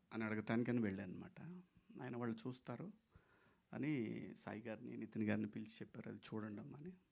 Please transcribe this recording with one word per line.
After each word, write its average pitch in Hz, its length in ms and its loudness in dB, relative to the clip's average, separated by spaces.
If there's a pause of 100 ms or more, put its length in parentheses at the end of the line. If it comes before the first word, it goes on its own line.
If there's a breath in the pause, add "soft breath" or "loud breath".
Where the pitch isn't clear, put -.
(120)
అని 113 120 2
అడగటానికని 113 560 4
వెళ్ళాను 98 320 2
అనమాట. - 300 -8 (600)
ఆయన 123 140 -4
"వాళ్ళు 117 200 2
చూస్తారు" 127 560 -4 (800 soft breath)
అని 117 480 2 (180)
సాయి 104 240 -4
గారిని, 117 340 -4
నితిన్ 110 280 0
గారిని 107 220 6
పిలిచి 110 240 -6
చెప్పారు, - 380 -8
"అది 107 100 -6
చూడండి 107 420 -4
అమ్మా" 139 180 -10
అని. 165 140 -8 (200)